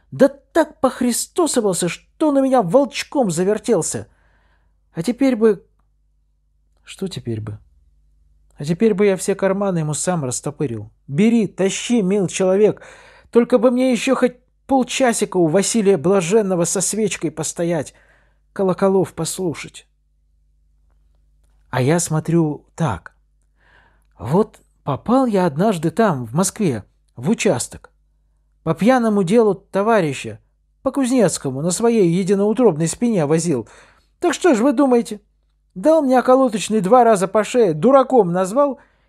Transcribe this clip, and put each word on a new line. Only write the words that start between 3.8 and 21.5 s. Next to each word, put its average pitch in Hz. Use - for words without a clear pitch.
А 165
теперь 247
бы... 208
Что -
теперь 120
бы? 107
А 147
теперь 180
бы 202
я 196
все 190
карманы 196
ему 151
сам 165
растопырил. 120
Бери, 214
тащи, 196
мил 190
человек, 190
только 240
бы 240
мне 254
ещё 247
хоть 247
полчасика 240
у 170
Василия 196
Блаженного 185
со 185
свечкой 196
постоять, 165
колоколов 190
послушать. -